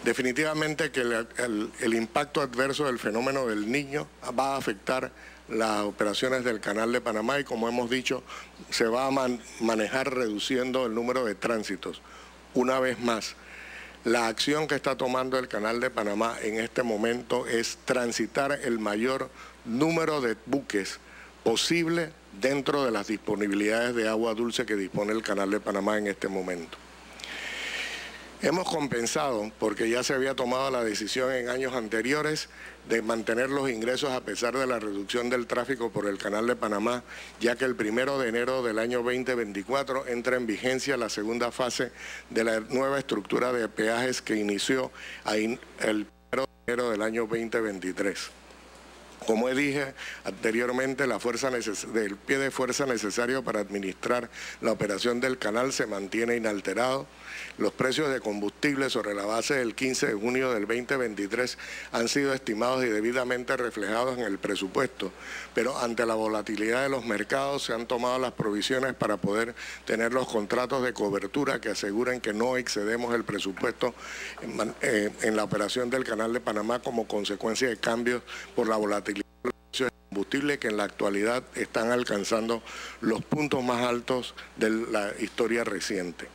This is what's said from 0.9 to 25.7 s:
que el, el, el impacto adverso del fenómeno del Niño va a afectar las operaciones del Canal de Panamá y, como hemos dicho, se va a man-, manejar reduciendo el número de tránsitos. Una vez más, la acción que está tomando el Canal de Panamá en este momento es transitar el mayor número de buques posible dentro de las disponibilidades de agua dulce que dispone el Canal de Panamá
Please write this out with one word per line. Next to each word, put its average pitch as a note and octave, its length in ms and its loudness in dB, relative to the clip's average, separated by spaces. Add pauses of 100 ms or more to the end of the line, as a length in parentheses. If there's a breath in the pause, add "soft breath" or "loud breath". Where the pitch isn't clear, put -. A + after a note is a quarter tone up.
que C3+ 80 2
el, A#2 260 2 (120)
el, A2+ 320 0 (100)
el A2+ 140 2
impacto C#3 460 0
adverso C3+ 460 0
del A#2+ 140 0
fenómeno B2+ 460 0
del G#2+ 260 0
Niño C#3+ 340 -2 (320)
va C#3 160 2
a - 20 0
afectar B2+ 540 -2 (380 loud breath)
las A2 340 2
operaciones A2+ 640 0
del A2 160 0
Canal A2 320 0
de B2 80 2
Panamá A2+ 400 0
y, C3+ 40 -4
como A#2 240 -2
hemos A#2+ 220 0
dicho, B2+ 320 0 (480 loud breath)
se - 140 2
va B2 240 2
a - 20 2
man-, B2+ 300 2 (200)
manejar A#2 540 2
reduciendo B2+ 720 0
el A2 80 -2
número B2 300 0
de G#2 100 0
tránsitos. G2+ 680 -4 (500 loud breath)
Una B2+ 260 4
vez B2+ 220 2
más, A#2 340 0 (680 loud breath)
la A#2 240 4
acción D3 400 2
que C#3+ 80 2
está C3+ 200 0
tomando C3 440 0
el B2 80 -6
Canal A2+ 320 0
de B2+ 100 2
Panamá A2+ 500 0
en A2 200 -2
este A#2+ 240 0
momento A#2 640 0
es A#2 360 0
transitar B2+ 800 0
el A#2+ 160 0
mayor A#2+ 500 0 (360 loud breath)
número D#3 560 2
de A2+ 240 2
buques B2 540 -2 (440 loud breath)
posible E3 680 2 (280)
dentro C#3 460 2
de A#2+ 60 4
las G2+ 160 0
disponibilidades G#2+ 880 0
de A2+ 120 2
agua A2 280 2
dulce A#2 320 0
que G#2 100 0
dispone G2+ 380 0
el A2+ 80 0
Canal G2 280 0
de G#2 80 2
Panamá G2+ 380 0